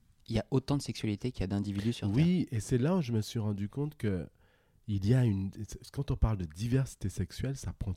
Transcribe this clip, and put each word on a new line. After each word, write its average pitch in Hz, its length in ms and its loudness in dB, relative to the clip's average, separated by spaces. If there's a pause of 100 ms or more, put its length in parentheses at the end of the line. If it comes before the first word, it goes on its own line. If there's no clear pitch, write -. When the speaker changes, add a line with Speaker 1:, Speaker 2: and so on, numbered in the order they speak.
(280)
Speaker 1:
il 113 80 -2
y 107 40 4
a - 120 -4
autant 139 260 0
de 135 40 -2
sexualité 113 500 -2
qu'il - 100 -6
y - 20 2
a 92 40 -2
d'individus 101 460 0
sur 107 140 -2
Terre. 101 80 2
Speaker 2:
Oui, 170 340 4
et 113 120 -2
c'est 131 160 0
là 147 180 2
où 190 60 2
je 120 100 -2
me 110 100 2
suis - 180 -4
rendu 104 280 -2
compte 147 300 -6
que 95 280 0 (640)
il 101 200 0
y 117 60 8
a 127 100 6
une... 98 260 2 (440)
Quand - 180 -4
on 127 60 0
parle 110 200 4
de 92 60 -2
diversité 113 640 0
sexuelle, 110 480 -4
ça 95 160 -8
prend 92 260 -4